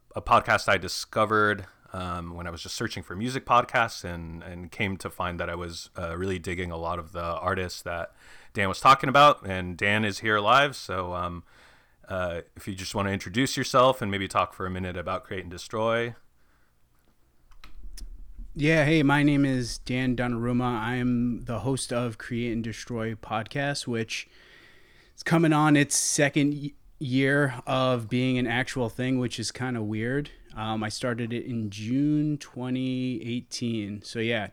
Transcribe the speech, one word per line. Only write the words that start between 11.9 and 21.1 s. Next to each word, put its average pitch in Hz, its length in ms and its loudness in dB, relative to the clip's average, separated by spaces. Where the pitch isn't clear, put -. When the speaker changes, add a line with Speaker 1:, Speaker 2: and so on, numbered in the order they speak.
Speaker 1:
uh, 90 300 -4
if - 140 -14
you 101 40 -6
just 92 220 -8
wanna 101 140 0
introduce 98 480 0
yourself 131 440 4
and 104 80 -2
maybe 98 200 -2
talk 92 240 0
for 95 120 -8
a 92 40 -4
minute 92 260 -6
about 90 300 -6
Create 95 160 -8
and 87 100 -12
Destroy. 113 640 -2
Speaker 2:
Yeah, 151 300 4
hey, 156 180 6
my 143 200 6
name 143 200 4
is 131 360 0
Dan 127 360 0
Donnarumma. 123 640 0
I 117 160 -2
am 123 460 0